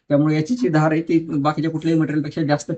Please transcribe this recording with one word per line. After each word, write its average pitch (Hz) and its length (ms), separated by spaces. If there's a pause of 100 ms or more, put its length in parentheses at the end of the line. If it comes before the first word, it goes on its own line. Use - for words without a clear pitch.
त्यामुळे 151 260
याची 156 220
जी 247 120
धार 156 240
आहे, 160 100
ती 165 260
बाकीच्या 151 420
कुठल्याही 160 300
मटेरियलपेक्षा 147 420
जास्त 147 360